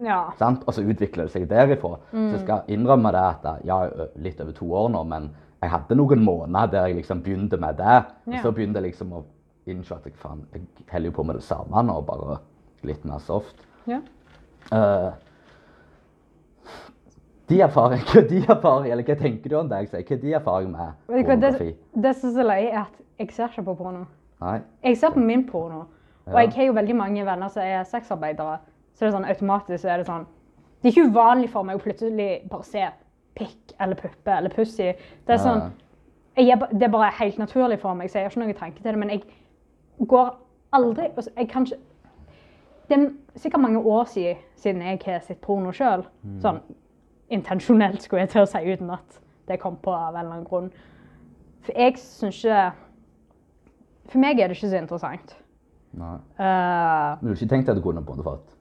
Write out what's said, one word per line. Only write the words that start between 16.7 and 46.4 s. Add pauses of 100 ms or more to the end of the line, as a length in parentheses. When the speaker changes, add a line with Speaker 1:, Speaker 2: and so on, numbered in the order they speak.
Speaker 2:
de
erfaring-,
<laughs>
de
erfaring-,
eller
hva
tenker
du
om
det
jeg
sier?
Hva
er
de
erfaring
med (160)
Speaker 1:
Vet
du
hva,
det,
Speaker 2:
pornografi?
Speaker 1:
det
som
er
så
løye,
er
at (180)
jeg
ser
ikke
på
porno. (360)
Speaker 2:
Nei. (260)
Speaker 1:
Jeg
ser
på
min
porno, (460)
og
Speaker 2:
Ja.
Speaker 1:
jeg
har
jo
veldig
mange
venner
som
er
sexarbeidere, (360)
så
det
er
sånn,
automatisk
så
er
det
sånn, (560)
det
er
ikke
uvanlig
for
meg
å
plutselig
bare
se (500)
pikk
eller
puppe
eller
pussy. (340)
Det
er
Speaker 2:
Ja,
Speaker 1:
sånn,
Speaker 2:
ja. (640)
Speaker 1:
jeg
er
ba-,
det
er
bare
helt
naturlig
for
meg,
så
jeg
har
ikke
noen
tanke
til
det,
men
jeg (840)
går (420)
aldri,
altså,
jeg
kan
ikke, (1080)
det
er (260)
sikkert
mange
år
siden, (200)
siden
jeg
har
sett
porno
selv, (200)
Speaker 2:
Mm.